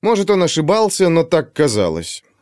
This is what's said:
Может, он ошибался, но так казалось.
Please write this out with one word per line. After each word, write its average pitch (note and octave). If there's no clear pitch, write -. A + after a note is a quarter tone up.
Может, G3+
он F#3+
ошибался, F#3
но E3
так E3
казалось. G2